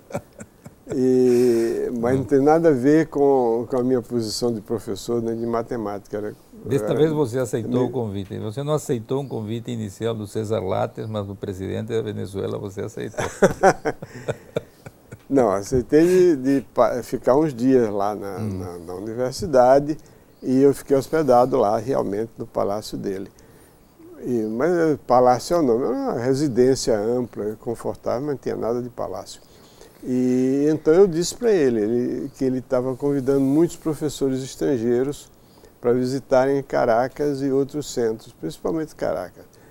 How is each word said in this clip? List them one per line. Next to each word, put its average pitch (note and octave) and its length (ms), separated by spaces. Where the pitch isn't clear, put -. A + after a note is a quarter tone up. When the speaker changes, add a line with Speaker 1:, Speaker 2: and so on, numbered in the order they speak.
Speaker 1:
<laughs> - 240
Speaker 2:
E, B2 1040
mas A#2+ 200
não C3+ 80
tem C#3 160
nada D#3+ 260
a D#3+ 60
ver D3 340
com, B2+ 640
com C3+ 80
a B2 60
minha B2+ 180
posição A#2 520
de A2 60
professor A#2 600
nem A2+ 180
de A#2 60
matemática. A2+ 720
Era, G#2+ 180
Speaker 1:
Desta A#2+ 220
Speaker 2:
era - 100
Speaker 1:
vez D#3 160
você C3+ 260
aceitou B2 440
Speaker 2:
me- A#2+ 40
Speaker 1:
o - 20
convite. G2+ 480
Você G#2+ 260
não D3 100
aceitou C3 480
um C#3 60
convite A#2 440
inicial A2 420
do G#2+ 140
César G#2+ 320
Lattes, A2+ 480
mas G#2+ 180
do G2 100
presidente G2 520
da A2+ 140
Venezuela G#2 560
você G2+ 240
aceitou. A2+ 440
Speaker 2:
<laughs> - 680
Não, B2+ 180
aceitei B2 540
de, F3+ 300
de C3+ 300
pa-, A#2+ 260
ficar B2 340
uns D3+ 200
dias B2 340
lá G2+ 240
na, G2 240
Speaker 1:
Hum. G2 220
Speaker 2:
na, F2+ 180
na F2 160
universidade C3 1040
e C3 180
eu C#3 140
fiquei - 200
hospedado C3 600
lá, A2 220
realmente, A2+ 580
no A#2+ 80
palácio G#2+ 500
dele. G2 360
E, B2 220
mas, A#2 280
eh, D#3+ 360
palácio B2 480
é - 20
o E3+ 60
nome, B2 220
é - 20
uma C4 320
residência B2+ 760
ampla, A2 640
confortável, A2+ 600
mas D3 140
não - 20
tinha A2+ 180
nada A2+ 240
de B2 100
palácio. G2 520
E B2+ 680
então D#3 220
eu G3 140
disse E3+ 260
pra A#3 180
ele, C3 300
ele, B2 560
que C3+ 80
ele B2+ 160
tava B2+ 340
convidando C#3 460
muitos D3 340
professores C#3 680
estrangeiros C3 880
pra A#2+ 120
visitarem C3 680
Caracas C3+ 800
e C#3 100
outros C3+ 400
centros, A2+ 420
principalmente D#3+ 600
Caracas. F2+ 520